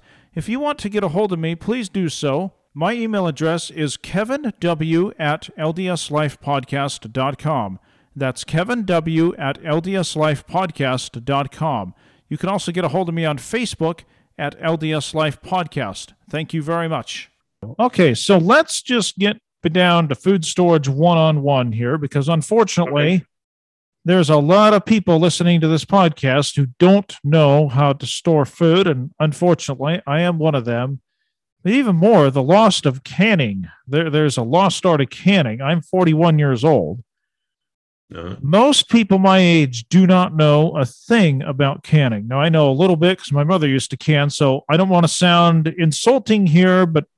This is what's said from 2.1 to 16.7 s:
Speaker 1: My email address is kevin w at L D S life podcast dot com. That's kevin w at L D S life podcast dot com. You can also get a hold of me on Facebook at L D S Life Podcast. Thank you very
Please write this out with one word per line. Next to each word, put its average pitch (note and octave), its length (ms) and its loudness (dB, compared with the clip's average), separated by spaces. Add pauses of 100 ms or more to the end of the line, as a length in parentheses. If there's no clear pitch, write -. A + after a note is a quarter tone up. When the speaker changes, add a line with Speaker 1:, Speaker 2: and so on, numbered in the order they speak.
Speaker 1:
My F3 200 -4
email G#3+ 340 -4
address D#3+ 420 -4
is D3 260 -6
kevin A#3+ 640 -6
w E3 600 -2
at D3+ 360 -6
L D#3+ 160 -4
D F#3 160 -8
S F3 220 -8
life D3 300 -4
podcast C#3 720 -6
dot C3 260 -4
com. A2+ 400 -6 (400)
That's C3 260 -6
kevin G#3 400 -4
w E3 520 -2
at C#3+ 260 -6
L E3 200 -4
D F#3+ 120 -6
S F3+ 220 -6
life D#3 300 -2
podcast C#3+ 800 -6
dot C#3 280 -4
com. A#2 420 -6 (360)
You D3+ 80 -8
can E3+ 100 -6
also F#3+ 240 -4
get F3 120 -4
a D#3 40 0
hold E3+ 220 -4
of E3 40 -6
me E3 120 -2
on D3 100 -2
Facebook E3+ 640 -6 (380)
at D3 200 -8
L E3 200 -2
D D#3 120 -6
S D#3 220 -6
Life D#3 300 -4
Podcast. D3 680 -8 (180)
Thank D#3+ 240 -8
you D#3+ 80 -4
very E3 260 -4